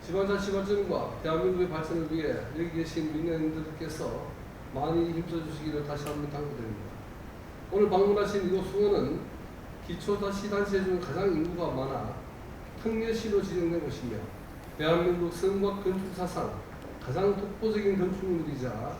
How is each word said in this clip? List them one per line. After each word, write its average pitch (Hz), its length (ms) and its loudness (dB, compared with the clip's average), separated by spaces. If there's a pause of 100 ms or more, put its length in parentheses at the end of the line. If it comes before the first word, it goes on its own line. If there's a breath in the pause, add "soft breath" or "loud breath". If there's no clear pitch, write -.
지방자치발전과 196 1160 0
대한민국의 175 480 2
발전을 160 420 -2
위해 151 240 2 (220)
여기 165 140 -2
계신 160 420 -2
민원인들께서 156 1160 -2 (420)
많이 165 380 2
힘써주시기를 151 760 -2
다시 147 200 -4
한번 147 260 -4
당부드립니다. 123 580 -6 (840)
오늘 196 160 6
방문하신 196 600 6
이곳 185 240 4
수원은 175 480 4 (680)
기초자치단체 196 1000 0
중 185 160 2
가장 170 280 0
인구가 165 480 2
많아 131 400 -2 (680)
특례시로 220 600 2
지정된 170 360 2
곳이며 123 380 -4 (580)
대한민국 170 560 4
선박 196 520 2
건축 185 320 0
사상 180 360 -2 (480)
가장 185 380 2
독보적인 202 600 2
건축물이자 147 1000 -2